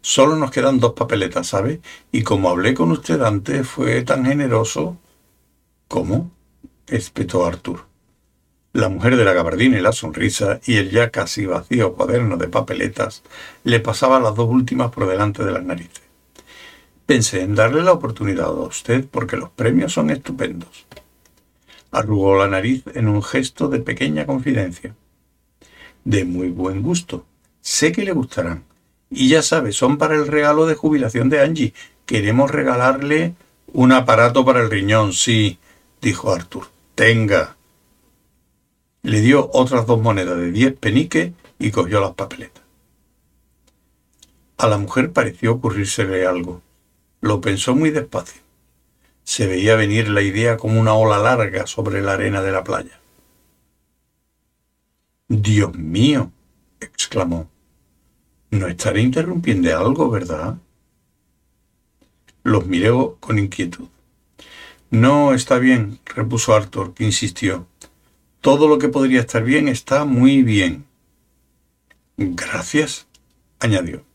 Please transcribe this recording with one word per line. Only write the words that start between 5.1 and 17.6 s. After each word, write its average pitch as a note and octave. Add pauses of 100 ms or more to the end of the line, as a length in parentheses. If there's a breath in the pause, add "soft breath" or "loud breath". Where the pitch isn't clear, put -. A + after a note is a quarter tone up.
«¿Cómo?», D#3+ (540)
espetó F2+
Arthur. E2+ (880)
La A#2+
mujer G2+
de A#2
la F#2+
gabardina F2+
y -
la G#2
sonrisa -
y A#2
el F#2+
ya A#2
casi -
vacío G2
cuaderno A#2
de E2
papeletas - (400 loud breath)
le A#2
pasaba A#2+
las A2
dos A#2
últimas B2+
por G2
delante G2+
de F#2+
las F#2
narices. F2 (1040 loud breath)
«Pensé A2
en G2+
darle A#2+